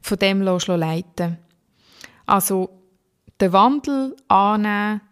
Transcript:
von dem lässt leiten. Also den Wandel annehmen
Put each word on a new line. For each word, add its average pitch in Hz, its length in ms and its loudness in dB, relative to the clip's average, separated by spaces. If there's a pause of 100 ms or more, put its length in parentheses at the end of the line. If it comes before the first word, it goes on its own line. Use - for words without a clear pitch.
von 202 160 -4
dem 196 240 0
lässt 185 260 -2
leiten. 170 680 -4 (880)
Also 190 460 -2 (680)
den 185 140 2
Wandel 269 640 2 (120)
annehmen 208 760 0 (100)